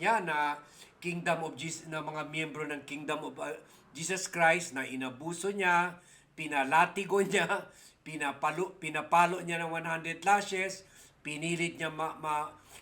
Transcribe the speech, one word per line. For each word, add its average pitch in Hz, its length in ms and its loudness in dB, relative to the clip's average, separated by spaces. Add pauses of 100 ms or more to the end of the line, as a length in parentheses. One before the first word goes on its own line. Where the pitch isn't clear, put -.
niya 196 240 4
na 147 340 0 (400)
Kingdom 170 480 -2
of 143 80 -8
Jes-, 156 320 -8
na 156 160 -6
mga 151 300 -6
miyembro 156 340 -4
ng 143 160 -6
Kingdom 147 480 -6
of, 131 80 -14
ah, 147 160 -6 (380)
Jesus 185 340 -4
Christ 170 460 4
na 131 160 -4
inabuso 135 640 -4
niya, 175 480 2 (340)
pinalatigo 160 920 4
<laughs> 175 40 0
niya, 185 400 0 (340)
pinapalo, 151 800 -2
pinapalo 165 640 4
niya 170 180 -2
ng 165 80 -2
one 165 160 -4
hundred 165 380 -4
lashes, 196 640 2 (320)
pinilit 165 580 -2
niya 156 140 -4
ma-, 156 260 -4
ma-, 151 320 -2 (320)